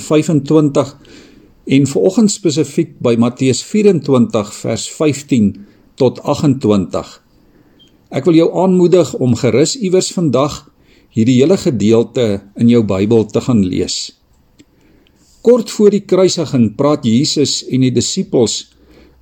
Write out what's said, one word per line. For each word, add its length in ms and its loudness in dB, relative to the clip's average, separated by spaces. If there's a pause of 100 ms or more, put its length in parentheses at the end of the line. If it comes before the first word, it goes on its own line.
vyfentwintig 920 0 (760)
en 220 2
vanoggend 460 0
spesifiek 640 -4
by 180 0
Matteus 480 -2
vierentwintig 880 0
vers 380 -8
vyftien 580 -2 (460)
tot 320 -2
agentwintig. 840 -2 (1040)
Ek 160 -4
wil 140 4
jou 100 2
aanmoedig 640 2
om 220 0
gerus 400 0
iewers 340 -2
vandag 540 -2 (500)
hierdie 240 2
hele 160 4
gedeelte 760 0 (300)
in 160 4
jou 80 2
Bybel 460 0
te 160 -4
gaan 180 2
lees. 540 -6 (1300)
Kort 260 2
voor 240 4
die 80 -2
kruisiging 720 0
praat 300 0
Jesus 640 0
en 160 0
die 100 0
disippels 680 -2 (560)